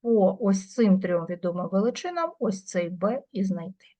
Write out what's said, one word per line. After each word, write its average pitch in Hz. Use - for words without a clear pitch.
по 202
ось 196
цим 196
трьом 175
відомим 175
величинам 330
ось 190
цей 175
Б 202
і 196
знайти. 185